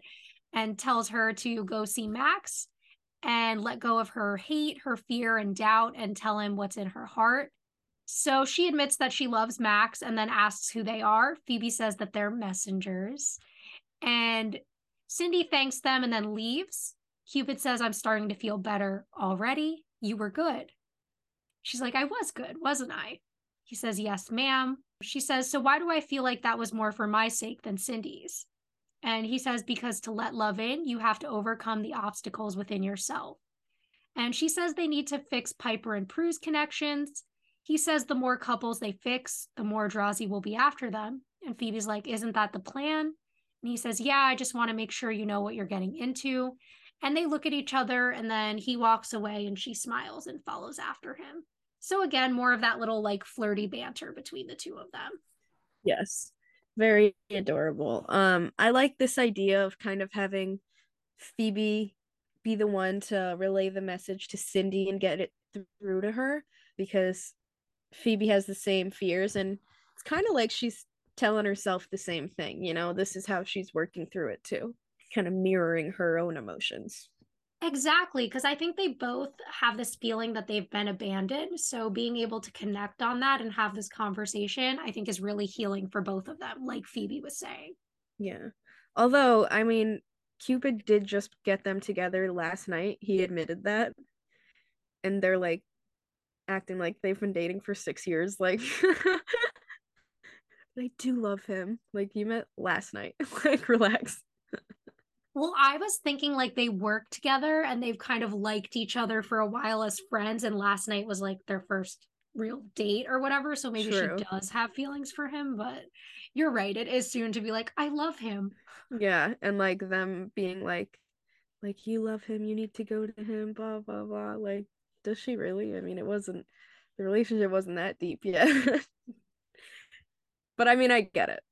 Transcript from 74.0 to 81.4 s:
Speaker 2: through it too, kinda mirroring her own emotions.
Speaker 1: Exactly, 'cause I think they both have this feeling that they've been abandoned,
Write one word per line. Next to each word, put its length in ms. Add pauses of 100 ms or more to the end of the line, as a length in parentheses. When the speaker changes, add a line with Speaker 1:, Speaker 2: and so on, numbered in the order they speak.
Speaker 2:
through 220
it 140
too, 300 (380)
kinda 180
mirroring 600
her 260
own 200
emotions. 720 (520)
Speaker 1:
Exactly, 680
'cause 140
I 120
think 200
they 140
both 440 (280)
have 160
this 180
feeling 380
that 140
they've 220
been 200
abandoned, 720